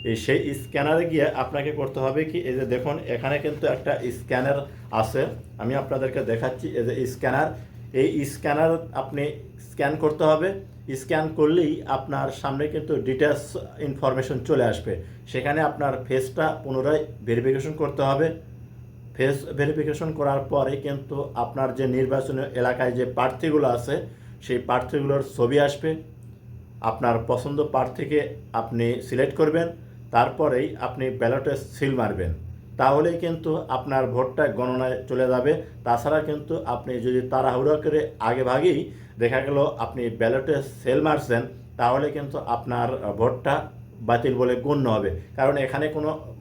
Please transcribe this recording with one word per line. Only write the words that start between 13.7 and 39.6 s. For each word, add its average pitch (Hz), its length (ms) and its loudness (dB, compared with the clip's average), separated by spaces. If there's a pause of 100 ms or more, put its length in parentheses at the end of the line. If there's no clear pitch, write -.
ইনফরমেশন 135 580 0 (100)
চলে 135 160 6
আসবে। 104 380 -2 (240)
সেখানে 143 340 0
আপনার 143 480 0
ফেসটা 131 380 0 (180)
পুনরায় 135 400 0 (220)
ভেরিফিকেশন 131 460 2
করতে 147 300 -2
হবে। 139 240 4 (880)
ফেস 135 220 4 (200)
ভেরিফিকেশন 151 560 0
করার 139 280 2 (120)
পরে 139 240 2
কিন্তু 139 580 -6
আপনার 127 400 -2
যে 131 120 0
নির্বাচনী 131 560 0 (120)
এলাকায় 123 380 2
যে 123 120 0 (120)
প্রার্থীগুলো 143 520 2
আছে, 135 260 0 (480)
সেই 127 160 0
প্রার্থীগুলোর 139 640 0 (140)
ছবি 131 240 4
আসবে। 143 300 2 (880)
আপনার 113 360 2 (100)
পছন্দ 143 380 0
প্রার্থীকে 135 720 0 (160)
আপনি 117 500 0
সিলেক্ট 131 340 0
করবেন, 165 320 4 (420)
তারপরেই 127 680 2
আপনি 131 300 -4
ব্যালটে 131 460 2
সিল - 380 -2
মারবেন, 92 380 0 (440)
তাহলেই 151 420 4
কিন্তু 165 500 -2
আপনার 131 380 0
ভোটটা 127 400 0
গণনায় 127 600 -2
চলে 127 200 2
যাবে। 139 340 4 (220)
তাছাড়া 143 360 2
কিন্তু 151 340 -4 (200)
আপনি 123 260 -4
যদি 123 280 0
তাড়াহুড়া 131 480 4
করে 151 340 0 (100)
আগেভাগেই 131 720 2 (280)
দেখা 120 220 4
গেল 143 180 0 (200)